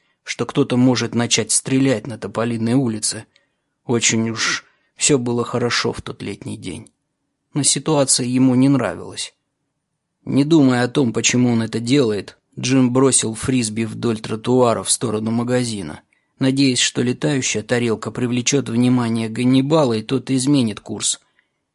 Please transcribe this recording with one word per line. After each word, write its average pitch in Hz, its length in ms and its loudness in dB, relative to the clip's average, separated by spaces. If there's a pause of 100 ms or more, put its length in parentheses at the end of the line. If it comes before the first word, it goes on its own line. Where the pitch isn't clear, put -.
(220)
что - 240 -8
кто-то 127 320 0
может 117 360 2
начать 117 380 0
стрелять 131 540 0
на 110 100 -10
Тополиной 113 580 -2
улице. 113 520 -2 (580)
Очень 113 460 0
уж - 340 -4 (300)
всё - 240 2
было 120 260 -2
хорошо 117 480 -2
в - 100 -12
тот 110 200 -14
летний 104 340 -10
день. 107 340 -14 (640)
Но 147 100 -2
ситуация 135 640 0
ему 127 280 4
не 131 140 6
нравилась. 98 640 -2 (920)
Не 131 200 2
думая 135 400 4
о 123 40 0
том, 120 240 0
почему 123 400 2
он 113 100 2
это 113 180 -4
делает, 117 580 0 (200)
Джим 127 340 2
бросил 123 420 2
фрисби 113 500 -2
вдоль 110 360 -4
тротуара 113 640 2
в - 80 -6
сторону 110 420 -2
магазина, 120 720 -4 (360)
надеясь, 135 400 2
что - 240 -2
летающая 123 600 -2
тарелка 113 500 -2
привлечёт 120 560 -2
внимание 117 600 0
Ганнибала, 131 640 2
и 110 80 -2
тот 131 280 -4
изменит 127 480 0
курс. - 420 -6 (540)